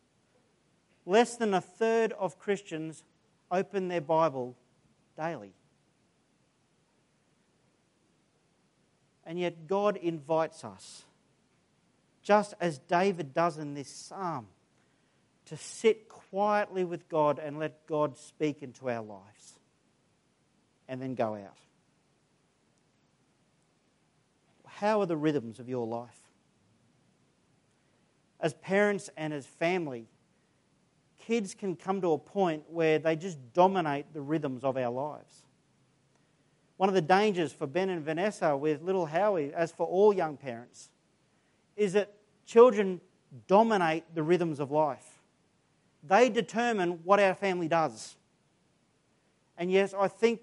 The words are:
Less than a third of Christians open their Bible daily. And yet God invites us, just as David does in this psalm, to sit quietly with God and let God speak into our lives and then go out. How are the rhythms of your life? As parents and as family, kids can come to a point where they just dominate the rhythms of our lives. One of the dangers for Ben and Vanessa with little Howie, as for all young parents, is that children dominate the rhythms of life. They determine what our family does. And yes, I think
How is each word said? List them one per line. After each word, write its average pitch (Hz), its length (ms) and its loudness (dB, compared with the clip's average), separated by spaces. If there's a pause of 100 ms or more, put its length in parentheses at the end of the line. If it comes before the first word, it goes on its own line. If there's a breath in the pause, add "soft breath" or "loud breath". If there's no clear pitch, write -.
(1040)
Less 226 300 2
than 220 180 0
a 185 80 2
third 226 520 0
of 190 260 -6
Christians 160 640 -8 (480)
open 190 360 -2
their 175 140 -2
Bible 139 540 0 (640)
daily. 147 360 -8 (3750)
And 170 140 -10
yet 165 280 -6
God 196 300 0
invites 160 640 -4
us, - 420 -18 (1160)
just 208 380 4
as 165 200 -2
David 175 540 -2
does 165 240 0
in 147 160 -10
this 143 160 -12
psalm, 170 580 -10 (960)
to 156 120 -14
sit - 520 -2
quietly 202 760 -2
with 170 240 -8
God 151 320 2
and 151 200 -10
let 151 280 -8
God 151 300 -2
speak - 440 -6
into 131 280 -10
our 117 120 -4
lives 104 580 -20 (1300)
and 131 140 -12
then 131 140 -8
go 110 180 -2
out. 101 240 -14 (3000)
How 208 340 0
are 196 60 0
the 165 100 -2
rhythms 139 420 -2
of 123 100 -14
your 123 180 -4
life? 117 320 -8 (2250)
As 160 140 -2
parents 202 640 0
and 156 160 -6
as 139 140 -8
family, 160 600 -4 (1120)
kids 226 360 -4
can 190 200 -6
come 190 260 -6
to 175 100 2
a 147 80 0
point 165 500 -2
where 160 300 2
they 160 160 0
just 160 240 -10 (140)
dominate 170 600 2
the 156 80 -10
rhythms 139 420 -4
of 135 140 -2
our 123 140 -2
lives. 131 500 -10 (1400)
One 190 120 2
of 196 40 2
the 185 80 4
dangers 180 520 2
for - 140 -10
Ben 180 220 -2
and 175 140 -6
Vanessa 165 540 -2
with 151 240 -2
little 180 240 -2
Howie, 165 480 0
as 165 180 -2
for 170 160 -4
all 190 240 6
young 165 240 0
parents, 123 540 -14 (880)
is 202 160 0
that 196 200 0 (320)
children 208 540 6 (480)
dominate 185 560 4 (100)
the 165 80 -2
rhythms 165 380 2
of 139 120 -6
life. 147 500 -2 (800)
They 202 260 6
determine 208 760 0
what 196 140 6
our 196 140 6
family 180 360 -2
does. 151 480 -2 (1400)
And 175 140 -4
yes, 190 260 4
I 196 120 2
think 226 340 0